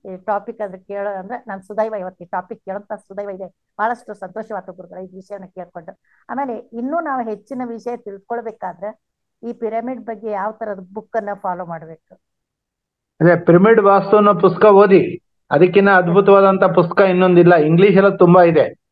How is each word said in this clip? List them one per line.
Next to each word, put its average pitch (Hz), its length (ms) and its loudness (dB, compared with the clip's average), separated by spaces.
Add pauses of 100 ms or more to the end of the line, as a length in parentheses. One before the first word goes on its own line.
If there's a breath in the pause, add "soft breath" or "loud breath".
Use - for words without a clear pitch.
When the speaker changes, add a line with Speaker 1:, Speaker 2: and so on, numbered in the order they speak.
(120)
Speaker 1:
ಈ 185 60 -14
topic 208 440 -8
ಅಂದ್ರೆ 196 200 -12
ಕೇಳೋ 202 380 -10
ಅಂದ್ರೆ 226 280 -16
ನಾನ್ 190 140 -14
ಸುದೈವ 214 380 -6
ಇವತ್ತು 185 240 -14
ಈ 170 40 -20
topic 185 320 -10
ಕೇಳೋಂತ 202 340 -14
ಸುದೈವ 202 360 -14
ಇದೆ. 190 180 -14
ಬಹಳಷ್ಟು 226 640 -10
ಸಂತೋಷವಾಯ್ತು 196 600 -14
ಗುರುಗಳೇ 180 320 -20
ಈ 185 100 -20
ವಿಷಯನ 190 300 -18
ಕೇಳ್ಕೊಂಡು. 175 520 -20 (320)
ಆಮೇಲೆ 247 300 -8 (140)
ಇನ್ನೂ 262 260 -6
ನಾವು 262 300 -8
ಹೆಚ್ಚಿನ 220 360 -12
ವಿಷಯ 240 320 -12
ತಿಳ್ಕೊಳ್ಬೇಕಾದ್ರೆ 214 1000 -14 (500)
ಈ 233 40 -12
pyramid 226 520 -8
ಬಗ್ಗೆ 220 240 -12
ಯಾವ 208 220 -6
ತರದ 202 420 -12
book 220 240 -10
ಅನ್ನ 208 160 -8
ಫಾಲೋ 185 320 -8
ಮಾಡ್ಬೇಕು? 160 500 -18 (1040)
Speaker 2:
ಅದೇ 170 180 4
pyramid 190 420 4
ವಾಸ್ತು 196 360 2
ಅನ್ನೋ 208 160 4
ಪುಸ್ತಕ 180 320 2
ಓದಿ, 196 540 4 (320)
ಅದಕ್ಕಿಂತ 180 380 2
ಅದ್ಭುತವಾದಂತ 196 760 4
ಪುಸ್ತಕ 170 360 0
ಇನ್ನೊಂದಿಲ್ಲ. 180 560 4
English 170 420 4
ಎಲ್ಲ 196 120 4
ತುಂಬಾ 180 340 4
ಇದೆ. 160 480 0